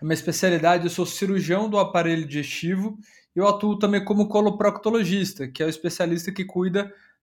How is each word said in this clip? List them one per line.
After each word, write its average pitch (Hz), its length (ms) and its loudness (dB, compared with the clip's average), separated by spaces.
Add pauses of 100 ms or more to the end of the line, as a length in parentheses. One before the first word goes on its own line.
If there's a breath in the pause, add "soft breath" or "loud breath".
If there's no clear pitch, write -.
A - 20 -8
minha 156 100 0
especialidade, 170 720 2
eu 175 40 0
sou 175 160 -2
cirurgião 190 640 -2
do 208 80 0
aparelho 165 480 0
digestivo 170 720 -4 (360 soft breath)
e 175 60 0
eu 196 80 4
atuo 208 320 2
também 202 240 2
como 208 260 2
coloproctologista, 202 1160 0
que 131 160 -10
é - 20 2
o 160 40 0
especialista 170 640 -2
que 190 140 -6
cuida 190 480 -2 (280 soft breath)